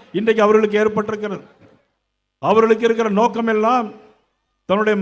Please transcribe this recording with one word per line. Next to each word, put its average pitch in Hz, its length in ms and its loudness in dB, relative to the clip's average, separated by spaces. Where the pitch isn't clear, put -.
இன்றைக்கு 220 260 0
அவர்களுக்கு 214 360 2
ஏற்பட்டிருக்கிறது. 208 640 -4
அவர்களுக்கு 220 400 2
இருக்கிற 226 220 0
நோக்கமெல்லாம் 226 680 0
தன்னுடைய 214 320 0